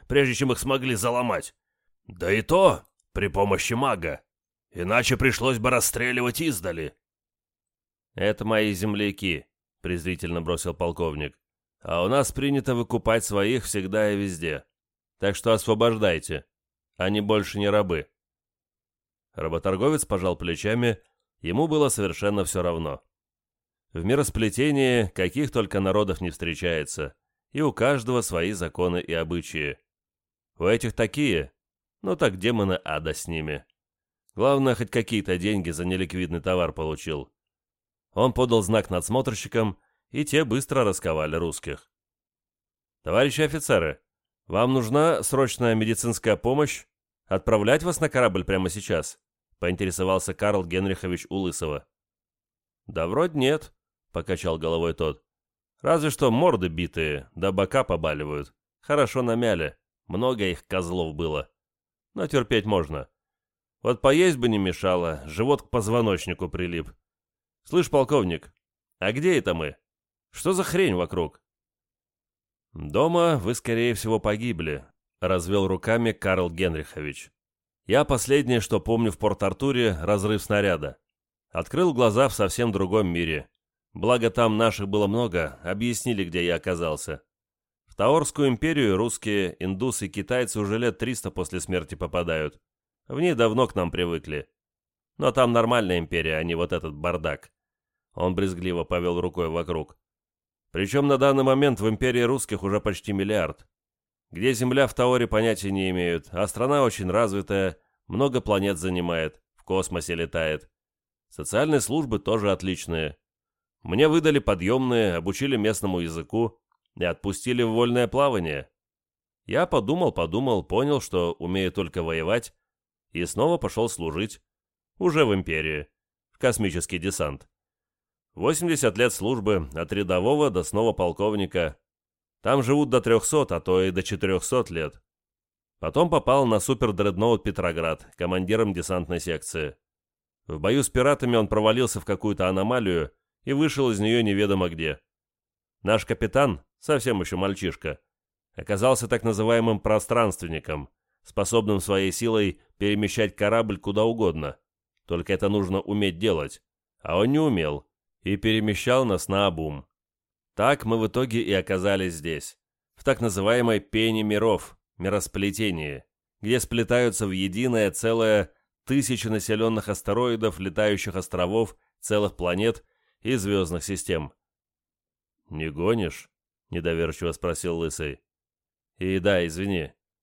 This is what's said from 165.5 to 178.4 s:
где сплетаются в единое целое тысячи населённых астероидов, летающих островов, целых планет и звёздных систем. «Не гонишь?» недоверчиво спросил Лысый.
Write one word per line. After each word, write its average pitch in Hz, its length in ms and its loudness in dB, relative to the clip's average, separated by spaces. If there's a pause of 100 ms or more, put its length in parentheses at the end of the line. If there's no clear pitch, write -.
где 117 180 2
сплетаются 117 680 0
в 95 40 -2
единое 98 600 0
целое 110 600 2 (340)
тысячи 131 420 0
населённых 110 600 0
астероидов, 110 720 -2
летающих 95 560 0
островов, 95 600 0 (240)
целых 104 340 0
планет 92 480 0 (380)
и 127 140 -2
звёздных 92 500 0
систем. 85 480 -4 (1160)
«Не 78 220 -6
гонишь?» 90 580 -2 (420)
недоверчиво 82 600 -2
спросил 85 460 -4
Лысый. 78 440 -6 (760)